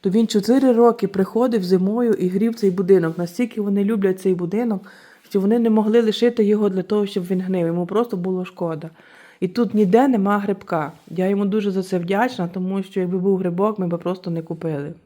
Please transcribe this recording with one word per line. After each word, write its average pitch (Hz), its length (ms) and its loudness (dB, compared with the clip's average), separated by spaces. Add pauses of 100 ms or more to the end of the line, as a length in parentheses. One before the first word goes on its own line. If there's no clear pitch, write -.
то 196 80 0
він 220 180 2
чотири 247 440 4
роки 233 360 4
приходив 220 560 0
зимою 196 500 0
і 180 140 0
грів 208 280 0
цей 196 160 0
будинок. 175 460 2
Настільки 214 440 -4
вони 202 220 0
люблять 196 380 0
цей 185 140 2
будинок, 190 560 -4 (380)
що 202 100 0
вони 208 200 2
не 233 100 2
могли 220 320 4
лишити 233 420 2
його 208 260 2
для 185 140 -2
того, 208 220 -2
щоб 196 180 -4
він 185 180 -2
гнив. 185 260 -2
Йому 175 180 -2
просто 214 320 -2
було 180 280 -4
шкода. 165 440 -8 (500)
І 185 80 -2
тут 214 260 -2
ніде 214 340 4
нема 208 300 2
грибка. 190 540 -4 (160)
Я 185 200 -2
йому 202 180 0
дуже 202 260 0
за 185 120 -2
це 185 160 -2
вдячна, 196 480 -2
тому 185 360 -4
що 190 160 -6
якби 180 180 -2
був 190 200 2
грибок, 190 420 -2
ми 185 80 -2
б 170 120 -4
просто 180 320 -6
не 165 100 -4
купили. 160 520 -8 (120)